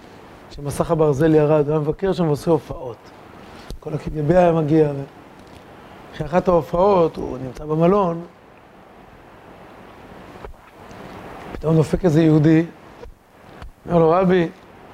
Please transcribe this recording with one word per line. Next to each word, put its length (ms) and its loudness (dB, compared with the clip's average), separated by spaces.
שמסך 400 -6
הברזל 440 2
ירד, 300 4
הוא 60 -2
היה 80 0
מבקר 340 -2
שם 140 -2
ועושה 240 -2
הופעות. 460 -4
כל 140 -12
הק 140 -8
ג 200 -6
ב 40 4
היה 200 4
מגיע, 440 2
ו-, 80 -8
אחרי 120 -8
אחת 200 -2
ההופעות, 720 2
הוא 260 -8
נמצא 220 -12
במלון, 560 0
פתאום 220 -2
דופק 300 0
איזה 180 4
יהודי, 420 4
אומר 140 0
לו, 100 4
"רבי, 400 2